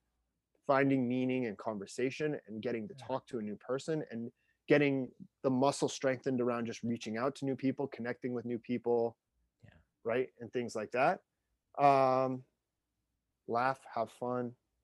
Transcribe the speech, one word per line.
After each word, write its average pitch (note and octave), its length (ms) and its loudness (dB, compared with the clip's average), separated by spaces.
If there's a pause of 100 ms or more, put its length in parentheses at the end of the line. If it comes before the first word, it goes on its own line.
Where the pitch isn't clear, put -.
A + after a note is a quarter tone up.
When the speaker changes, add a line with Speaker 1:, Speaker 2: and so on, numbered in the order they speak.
(640)
Speaker 1:
finding C3+ 420 4
meaning B2+ 360 0
in G#2+ 120 -4
conversation B2 920 -4
and A2 120 -10
getting A#2 280 -4
to G2 100 -16
Speaker 2:
Yeah. B2+ 80 -18
Speaker 1:
talk B2+ 220 -6
to B2+ 100 -6
a A2 40 -4
new G#2 160 -6
person C#3+ 520 -4
and A#2 220 -8 (360)
getting C#3 440 4 (320)
the C3+ 80 2
muscle C#3 360 2
strengthened C3 540 -2
around A#2+ 240 0
just A2+ 160 -8
reaching A#2 360 -4
out C3+ 180 -2
to C#3 100 -6
new C3+ 100 -2
people, C3+ 320 -2
connecting B2 460 -6
with A#2+ 120 -6
new A#2+ 120 -4
people, A#2 580 0 (480)
Speaker 2:
Yeah. - 60 -20 (340)
Speaker 1:
right? A#2+ 360 0
And A2+ 120 -12
things A#2+ 240 -4
like G#2+ 180 -6
that. C#3+ 280 2 (560)
Um, C3 680 4 (1040)
laugh, B2 320 0 (140)
have A2+ 200 -2
fun, B2 420 -4 (280)